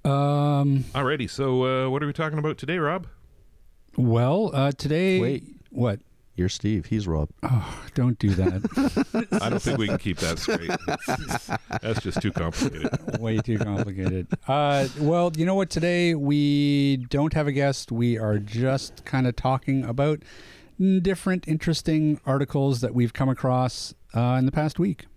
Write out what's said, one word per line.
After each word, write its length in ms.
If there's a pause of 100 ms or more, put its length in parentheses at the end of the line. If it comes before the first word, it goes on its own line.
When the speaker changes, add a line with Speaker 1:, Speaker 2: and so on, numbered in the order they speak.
Speaker 1:
Um, 800 (100)
Speaker 2:
Alrighty, 340
so, 580
uh, 40
what 120
are 40
we 60
talking 260
about 200
today, 200
Rob? 280 (920)
Speaker 1:
Well, 580
uh, 180
today 480
Speaker 3:
Wait. 240 (260)
Speaker 1:
What? 300 (360)
Speaker 3:
You're 120
Steve. 380
He's 220
Rob. 220 (120)
Speaker 1:
Oh, 400 (120)
don't 260
do 100
that. 1000
Speaker 2:
<laughs> 100
I 80
don't 100
think 160
we 120
can 100
keep 200
that 200
straight. 320 (1120)
That's 180
just 220
too 80
complicated. 880
Speaker 1:
Way 200
too 200
complicated. 680 (180)
Uh, 400 (140)
well, 360
you 80
know 120
what? 120
Today 460
we 840 (120)
don't 220
have 160
a 40
guest. 380
We 280
are 200
just 680
kinda 280
talking 520
about 380 (580)
n-, 200
different 480
interesting 760
articles 580
that 120
we've 180
come 160
across, 640 (220)
uh, 240
in 80
the 60
past 260
week. 280 (100)